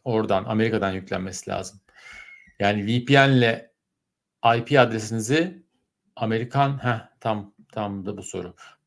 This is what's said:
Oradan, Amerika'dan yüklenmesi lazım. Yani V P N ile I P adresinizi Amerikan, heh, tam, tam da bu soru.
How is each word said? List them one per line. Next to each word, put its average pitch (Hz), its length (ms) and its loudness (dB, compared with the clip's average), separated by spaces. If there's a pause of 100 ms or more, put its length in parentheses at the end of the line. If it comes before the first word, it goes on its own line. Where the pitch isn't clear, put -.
Oradan, 107 400 0
Amerika'dan 110 480 0
yüklenmesi 92 580 -8
lazım. 95 320 -8 (800)
Yani 101 260 0
V 120 200 0
P 139 240 6
N 131 80 6
ile 117 340 2 (840)
I 113 80 -4
P 143 140 4
adresinizi 113 840 0 (520)
Amerikan, 123 680 -2
heh, 120 360 -4
tam, 107 340 -6 (180)
tam 98 340 -6
da 98 120 -8
bu 98 60 -14
soru. 90 320 -10 (320)